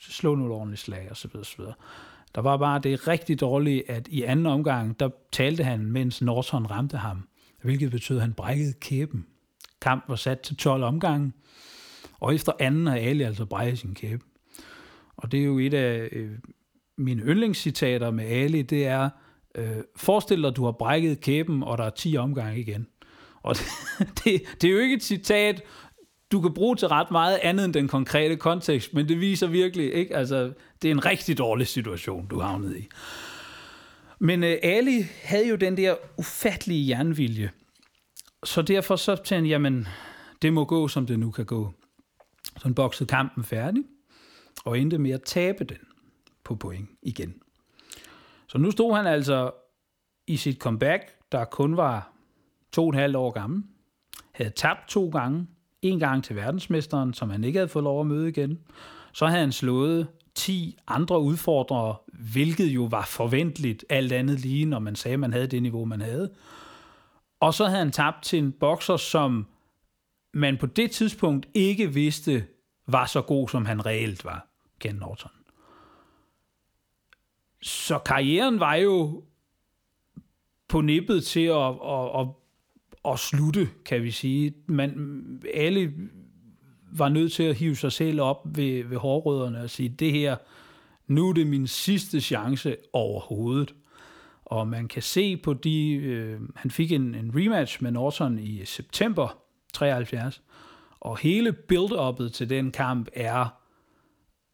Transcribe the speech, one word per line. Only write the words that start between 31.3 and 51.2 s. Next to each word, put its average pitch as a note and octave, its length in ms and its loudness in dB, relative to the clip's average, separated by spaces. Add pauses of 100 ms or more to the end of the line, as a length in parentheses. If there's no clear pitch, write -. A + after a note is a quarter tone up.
dårlig A#2 300 2
situation, F#2+ 600 -6
du - 120 -4
havnede G2 400 -4
i. G#2 80 -14 (1300)
Men, F3 240 4
øh, E3+ 200 2
Ali A3+ 420 2 (180)
havde G#3+ 260 2
jo A3+ 60 2
den F#3+ 220 0
der F#3 180 4 (220)
ufattelige E3+ 720 -2
jernvilje. B2 640 0 (920)
Så - 180 0
derfor F#3+ 340 2
så G3 200 0
tænkte - 200 -2
han, E3 100 2
"Jamen, C#3 420 2 (540)
det D#3 120 4
må D3+ 120 4
gå, D#3+ 220 2
som C3+ 180 -2
det A#2 140 0
nu A2+ 120 -2
kan A2 140 -6
gå." G#2+ 280 -4 (720)
Så - 200 -16
han B2+ 100 2
boksede C3 340 0
kampen C3 360 0
færdig, D3+ 400 -2 (800)
og A#2+ 140 0
endte D#3+ 180 2
med C#3 140 2
at C3 100 -4
tabe F#3 420 -2
den - 140 -8 (680)
på A#2 100 -6
point G2 340 -10 (120)
igen. F2+ 320 -8 (1160)
Så - 100 -4
nu E3 140 4
stod A3+ 240 4
han G#3 120 2
altså C#3 440 2 (760)
i D#3+ 100 0
sit C3+ 200 -2
comeback, C3 460 0 (280)